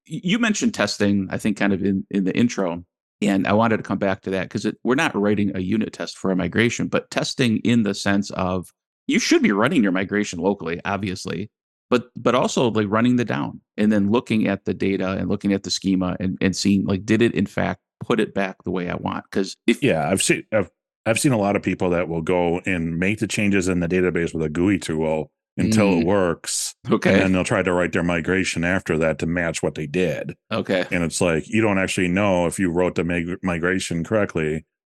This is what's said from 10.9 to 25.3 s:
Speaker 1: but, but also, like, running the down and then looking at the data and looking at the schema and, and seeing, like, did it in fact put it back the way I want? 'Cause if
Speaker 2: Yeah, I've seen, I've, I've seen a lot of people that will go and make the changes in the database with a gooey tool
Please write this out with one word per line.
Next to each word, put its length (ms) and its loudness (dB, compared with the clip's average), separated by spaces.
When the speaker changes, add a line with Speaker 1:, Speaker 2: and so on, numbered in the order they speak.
Speaker 1:
but, 260 0
but 200 0
also, 360 2
like, 180 0
running 280 2
the 80 0
down 340 -6
and 160 2
then 200 2
looking 360 0
at 160 -2
the 120 -2
data 420 -2
and 100 -2
looking 260 0
at 100 0
the 80 -6
schema 480 0
and, 200 -4
and 160 2
seeing, 300 2
like, 200 -2
did 160 2
it 140 2
in 120 0
fact 340 -4
put 220 -2
it 120 -2
back 300 -4
the 80 -6
way 180 -4
I 60 -4
want? 360 -8
'Cause 260 -4
if 160 2
Speaker 2:
Yeah, 260 2
I've 140 2
seen, 200 0
I've, 160 0
I've 140 0
seen 140 2
a 40 2
lot 200 2
of 60 -2
people 260 0
that 180 0
will 140 -4
go 440 2
and 340 -2
make 200 0
the 80 -2
changes 400 2
in 140 2
the 80 0
database 440 0
with 100 -2
a 60 -2
gooey 300 2
tool 520 -2